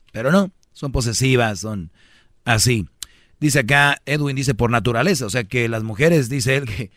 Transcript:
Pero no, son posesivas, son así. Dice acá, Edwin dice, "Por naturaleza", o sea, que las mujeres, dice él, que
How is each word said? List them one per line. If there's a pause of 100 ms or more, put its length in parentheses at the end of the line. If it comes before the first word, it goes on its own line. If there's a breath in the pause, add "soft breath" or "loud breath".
(140)
Pero
no, (200)
son
posesivas,
son (540 soft breath)
así. (540 loud breath)
Dice
acá,
Edwin
dice,
"Por
naturaleza",
o
sea,
que
las
mujeres,
dice
él,
que